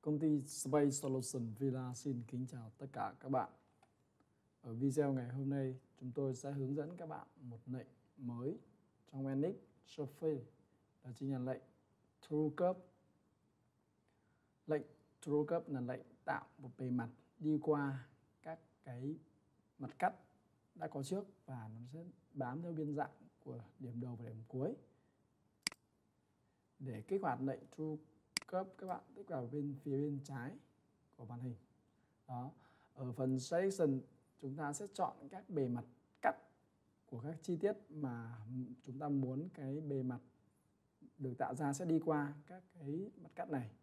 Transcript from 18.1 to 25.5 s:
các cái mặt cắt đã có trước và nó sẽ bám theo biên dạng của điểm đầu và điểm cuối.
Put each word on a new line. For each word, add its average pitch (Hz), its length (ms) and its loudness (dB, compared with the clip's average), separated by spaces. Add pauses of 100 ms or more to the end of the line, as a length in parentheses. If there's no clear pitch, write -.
các 160 180 -10 (240)
cái 135 320 -4 (640)
mặt 131 200 -6
cắt - 160 4 (600)
đã 160 120 -6
có 139 160 -2
trước 185 200 0 (220)
và 117 280 -8
nó 113 80 -10 (120)
sẽ 165 100 -10 (300)
bám 135 280 -2
theo 170 100 -4
biên 151 240 0
dạng 143 160 0 (320)
của 123 160 -8 (200)
điểm 120 220 -6
đầu 123 140 -4
và 117 100 -8
điểm 110 220 -10
cuối. 143 280 0 (2000)